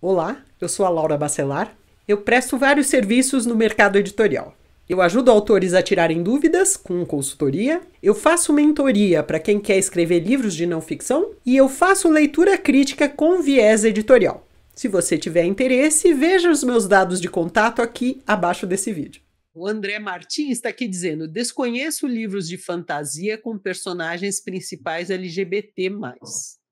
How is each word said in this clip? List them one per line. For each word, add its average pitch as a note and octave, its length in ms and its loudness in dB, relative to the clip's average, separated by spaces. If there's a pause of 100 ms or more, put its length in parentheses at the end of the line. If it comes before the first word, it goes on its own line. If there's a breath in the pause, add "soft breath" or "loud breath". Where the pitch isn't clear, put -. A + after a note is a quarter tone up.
Olá, F#3 400 -2 (160)
eu F3 80 -8
sou - 160 -2
a F#3 60 2
Laura D#3+ 260 0
Bacelar. D3 600 -4 (300)
Eu G#3 160 0
presto B3+ 340 0
vários C#4 300 2
serviços B3+ 580 2
no A#3 100 -2
mercado G#3+ 440 2
editorial. G3+ 580 -2 (320)
Eu F#3 100 4
ajudo G3 300 4
autores G3+ 460 4
a F#3 80 4
tirarem E3+ 400 0
dúvidas D#4 520 2
com F3 300 -6
consultoria. E3 800 -2 (180)
Eu G3+ 140 4
faço D#4+ 360 2
mentoria C4+ 680 2
pra D#3 180 -4
quem G#3 200 0
quer G3+ 180 0
escrever E3+ 440 0
livros G#3+ 340 -2
de E3 100 -4
não E3 160 -2
ficção. - 540 -4 (100)
E B3 100 2
eu C4+ 140 6
faço F#4 400 2
leitura D#4+ 480 4
crítica C#4 500 2
com D#4 360 2
viés A3 420 4
editorial. G#3+ 600 2 (260)
Se - 140 -8
você F3+ 320 0
tiver E3+ 240 -2
interesse, C4 720 2
veja E4+ 340 2
os D4 140 2
meus A#3 240 0
dados F#3 340 2
de F3+ 80 -6
contato G#3 500 0
aqui A#3+ 460 -4
abaixo F3+ 400 -2
desse F#3+ 260 -4
vídeo. C#3+ 300 -10 (320)
O E3+ 140 -10
André G#3 320 -6
Martins G#3+ 600 -6
tá A#3+ 100 -6
aqui B3 180 -8
dizendo: E3+ 400 -6
"Desconheço B3 800 -6
livros G#3 400 -6
de F3 100 -10
fantasia E3+ 800 -8
com A3 180 -10
personagens F3+ 840 -8
principais F3+ 680 -8
L F#3 180 -6
G F3+ 160 -4
B F#3+ 160 -4
T F#3+ 300 -8
mais. - 680 -14 (120)